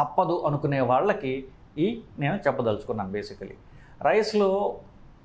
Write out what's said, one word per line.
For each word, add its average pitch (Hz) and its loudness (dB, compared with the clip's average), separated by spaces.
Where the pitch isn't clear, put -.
తప్పదు 170 2
అనుకునే 143 0
వాళ్ళకి 131 2
ఈ 214 0
నేను 156 0
చెప్పదలుచుకున్నాను 110 -2
basically. 101 -10
రైస్లో 202 2